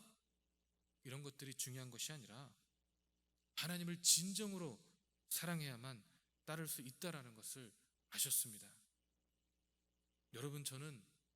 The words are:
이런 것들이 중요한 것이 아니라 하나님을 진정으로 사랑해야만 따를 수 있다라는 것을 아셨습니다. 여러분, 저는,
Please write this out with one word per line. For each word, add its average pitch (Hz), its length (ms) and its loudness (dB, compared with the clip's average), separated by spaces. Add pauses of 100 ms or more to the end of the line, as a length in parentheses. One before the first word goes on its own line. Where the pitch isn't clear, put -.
(1040)
이런 135 180 -6
것들이 135 340 -8
중요한 127 360 -2
것이 120 200 -2
아니라 123 400 -12 (1040)
하나님을 175 460 0
진정으로 185 800 6 (500)
사랑해야만 135 720 -2 (420)
따를 156 220 -2
수 - 140 -2
있다라는 131 540 -6
것을 110 360 -8 (380)
아셨습니다. 104 600 4 (1600)
여러분, 139 300 -6
저는, 135 400 -6 (320)